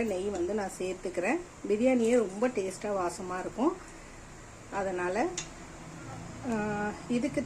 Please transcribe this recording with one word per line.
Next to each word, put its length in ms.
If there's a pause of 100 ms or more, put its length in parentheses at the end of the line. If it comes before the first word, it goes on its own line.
நெய் 260
வந்து 240
நான் 200
சேர்த்துக்கிறேன். 600 (300)
பிரியாணியே 540
ரொம்ப 240 (100)
டேஸ்டா 400
வாசமா 460
இருக்கும். 300 (1080)
அதனால, 460 (1200)
ஆ, 40 (640)
இதுக்கு 280